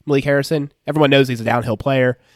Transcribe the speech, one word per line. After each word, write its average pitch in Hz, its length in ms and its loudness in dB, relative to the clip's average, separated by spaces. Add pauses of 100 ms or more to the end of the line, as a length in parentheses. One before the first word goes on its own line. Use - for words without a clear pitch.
Malik 139 200 0
Harrison. 143 460 -2 (160)
Everyone 151 220 2
knows 139 200 4
he's 120 120 -4
a 110 40 -8
downhill 113 340 -2
player. 127 400 0 (180)